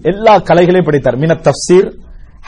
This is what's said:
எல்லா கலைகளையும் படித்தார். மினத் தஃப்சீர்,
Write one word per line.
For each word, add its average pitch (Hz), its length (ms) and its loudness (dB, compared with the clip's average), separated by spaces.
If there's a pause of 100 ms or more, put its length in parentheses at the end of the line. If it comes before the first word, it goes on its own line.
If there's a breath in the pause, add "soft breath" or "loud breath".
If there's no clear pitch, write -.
எல்லா 208 360 0
கலைகளையும் 175 460 0
படித்தார். 135 340 -2
மினத் 160 280 -2
தஃப்சீர், 180 420 0 (600 soft breath)